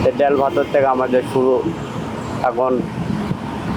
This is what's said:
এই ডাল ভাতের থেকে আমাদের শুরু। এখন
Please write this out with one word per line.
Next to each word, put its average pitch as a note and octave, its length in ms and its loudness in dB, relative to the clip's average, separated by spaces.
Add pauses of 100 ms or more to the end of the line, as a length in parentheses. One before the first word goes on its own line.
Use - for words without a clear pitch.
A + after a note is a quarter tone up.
এই C3 120 4
ডাল C#3+ 180 4
ভাতের C#3 360 2
থেকে C#3 140 4
আমাদের B2+ 360 2 (120)
শুরু। B2+ 300 4 (800)
এখন B2+ 360 0 (960)